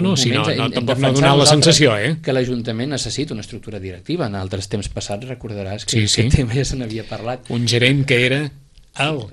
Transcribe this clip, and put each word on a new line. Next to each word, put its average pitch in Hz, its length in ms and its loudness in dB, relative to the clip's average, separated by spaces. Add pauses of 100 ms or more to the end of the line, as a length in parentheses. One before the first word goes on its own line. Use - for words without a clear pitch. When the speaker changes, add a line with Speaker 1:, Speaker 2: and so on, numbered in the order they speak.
(100)
Speaker 1:
alguns 147 140 2
Speaker 2:
sí, 117 100 2
no, 110 80 0
Speaker 1:
moments - 160 0
Speaker 2:
no, 117 60 0
Speaker 1:
hem, 117 80 -2
hem - 20 -4
Speaker 2:
tampoc 123 240 0
no - 80 0
Speaker 1:
defensat 131 80 4
Speaker 2:
donar 139 160 4
la 139 140 6
Speaker 1:
nosaltres 151 200 6 (120)
Speaker 2:
sensació, 135 260 4
eh? 151 180 0
Speaker 1:
que 147 140 -4
l'Ajuntament 123 560 -2
necessita 139 420 -6
una 104 140 -10
estructura 104 320 -12
directiva. 95 480 -6
En 101 80 -6
altres 95 340 -6
temps 104 200 -6
passats 104 420 -8
recordaràs 104 560 -8
que - 80 -6
Speaker 2:
Sí, - 80 4
Speaker 1:
aquest 104 160 0
Speaker 2:
sí. 113 100 4 (140)
Speaker 1:
tema 113 160 -2
ja 135 80 2
se 139 100 -4
n'havia 110 300 -8
parlat. 117 420 -8
Speaker 2:
Un 120 200 -2
gerent 123 360 4
que 123 220 2
era 139 240 0 (460)
el 147 220 -2 (140)